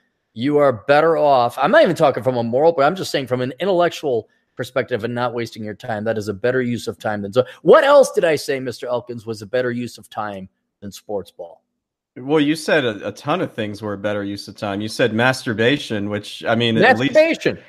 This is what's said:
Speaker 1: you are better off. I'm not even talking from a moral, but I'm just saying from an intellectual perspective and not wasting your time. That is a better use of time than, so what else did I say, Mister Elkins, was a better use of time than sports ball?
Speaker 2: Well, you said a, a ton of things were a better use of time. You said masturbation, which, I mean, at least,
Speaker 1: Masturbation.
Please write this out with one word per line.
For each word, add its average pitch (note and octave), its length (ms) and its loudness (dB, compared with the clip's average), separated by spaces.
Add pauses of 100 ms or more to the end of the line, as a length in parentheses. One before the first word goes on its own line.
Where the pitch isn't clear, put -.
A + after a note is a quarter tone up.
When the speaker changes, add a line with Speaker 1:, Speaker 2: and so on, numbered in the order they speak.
(320)
Speaker 1:
you C#3+ 260 0
are C#3+ 140 4
better D3+ 440 4
off. C3+ 420 4
I'm D3 120 2
not D#4 120 8
even F3 140 4
talking C#3 260 2
from B2+ 140 0
a A#2 60 -2
moral, C3 300 2
but C#3 120 2
I'm E3+ 120 2
just D#3+ 140 -6
saying C#3 160 -2
from B2+ 140 -2
an B2+ 200 -4
intellectual E3+ 680 0 (280)
perspective A#2+ 480 -4
and A#2+ 100 -6
not A#2+ 200 -4
wasting A2+ 300 -8
your G#2+ 100 -10
time. G#2+ 300 -8
That A2 140 -2
is G#2 100 -6
a G#2 60 -4
better B2 280 0
use A#2+ 260 -4
of G#2 100 -10
time G#2+ 240 -4
than, G2+ 100 -8
so B2 120 2 (180)
what C4+ 220 6
else C#4 280 6
did F#3 120 0
I D#3 120 2
say, C3+ 240 -4
Mister B2+ 260 -8
Elkins, A#2+ 400 -6
was A2 160 -8
a G#2 40 -14
better B2+ 240 -2
use A#2+ 280 -8
of G#2+ 100 -20
time G2+ 400 -8 (320)
than G2+ 120 -14
sports - 380 -10
ball? - 320 -18 (540)
Speaker 2:
Well, C#3 240 0
you D3+ 160 2
said D#3+ 280 0
a, G#2 240 -4
a G#2 40 -8
ton D#3+ 280 -4
of - 140 -6
things G#2 280 -8
were G#2+ 100 -6
a G2 60 -8
better G#2 260 -4
use G2+ 240 -10
of G2 80 -18
time. G2+ 240 -6
You G#2+ 80 -6
said A2+ 260 0
masturbation, A#2 960 0
which, G2+ 340 -8
I A2+ 120 2
mean, A#2 220 2
at A3+ 200 6
least, B3+ 160 -2
Speaker 1:
Masturbation. D#4 440 2 (100)